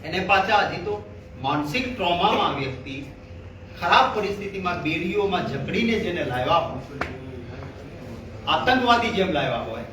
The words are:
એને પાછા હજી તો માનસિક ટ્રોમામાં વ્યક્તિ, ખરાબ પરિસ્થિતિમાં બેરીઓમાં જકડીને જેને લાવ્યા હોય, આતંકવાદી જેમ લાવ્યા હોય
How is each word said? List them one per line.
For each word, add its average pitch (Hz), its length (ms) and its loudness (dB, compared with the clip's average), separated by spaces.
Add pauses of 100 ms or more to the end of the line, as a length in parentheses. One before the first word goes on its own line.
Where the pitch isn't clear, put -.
એને 170 160 -2
પાછા 202 480 4
હજી - 80 -4
તો 208 340 -6 (320)
માનસિક 147 540 0
ટ્રોમામાં 180 640 2
વ્યક્તિ, - 460 -6 (760)
ખરાબ 220 380 6
પરિસ્થિતિમાં 190 640 -2
બેરીઓમાં 185 640 0
જકડીને 220 520 0
જેને 175 260 -2
લાવ્યા 127 300 2
હોય, 135 440 -2 (1500)
આતંકવાદી 233 640 4
જેમ 185 200 2
લાવ્યા 135 280 0
હોય 113 260 -6 (100)